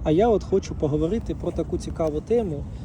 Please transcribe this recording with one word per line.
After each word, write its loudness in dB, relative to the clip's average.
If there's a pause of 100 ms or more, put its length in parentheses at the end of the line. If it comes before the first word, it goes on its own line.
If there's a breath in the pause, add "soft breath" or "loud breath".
А 2
я 6
от 4
хочу 0
поговорити 0
про -4
таку -2
цікаву -2
тему, 0 (200 loud breath)